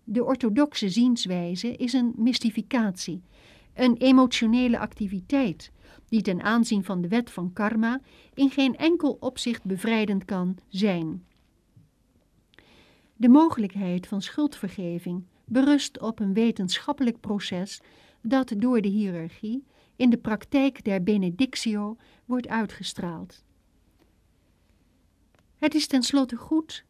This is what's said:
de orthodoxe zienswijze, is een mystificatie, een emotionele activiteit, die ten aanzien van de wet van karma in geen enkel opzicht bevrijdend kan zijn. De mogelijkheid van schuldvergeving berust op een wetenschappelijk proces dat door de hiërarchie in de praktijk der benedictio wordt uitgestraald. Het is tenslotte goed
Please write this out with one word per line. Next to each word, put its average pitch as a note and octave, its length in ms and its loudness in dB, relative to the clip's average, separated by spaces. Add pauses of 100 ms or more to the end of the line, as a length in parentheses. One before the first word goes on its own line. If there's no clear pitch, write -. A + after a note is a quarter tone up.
de A3+ 200 -2
orthodoxe B3+ 640 0
zienswijze, F#3 880 0
is B3 180 -2
een A#3+ 220 2
mystificatie, A3 1080 -2 (520)
een A#3+ 240 4
emotionele B3 800 4
activiteit, G3+ 920 -4 (360)
die A3 140 2
ten F3+ 200 -2
aanzien A3 420 2
van F3+ 180 -4
de F3 60 -4
wet A#3+ 240 -2
van F3+ 220 -8
karma A3+ 460 -2 (340)
in C#4 160 2
geen C4 260 2
enkel D#4+ 440 0
opzicht A#3+ 440 -6
bevrijdend G3+ 640 0
kan F#3 320 -4 (100)
zijn. F3+ 560 -2 (1900)
De A#3+ 120 6
mogelijkheid G3+ 800 4
van G3 140 -4
schuldvergeving F3+ 1040 -6 (220)
berust C4+ 560 2
op A3+ 180 -4
een G3 140 -2
wetenschappelijk A#3 880 0
proces G3+ 600 -6 (400)
dat B3+ 360 0
door A#3+ 240 2
de G3 60 -2
hiërarchie G3+ 760 -4 (320)
in B3 140 4
de A#3 80 4
praktijk C4+ 640 -2
der F#3+ 200 0
benedictio G#3 960 -2 (280)
wordt B3 220 -4
uitgestraald. F#3 960 -8 (2000)
Het D4+ 200 0
is D4 120 0
tenslotte C4 480 2
goed - 540 -4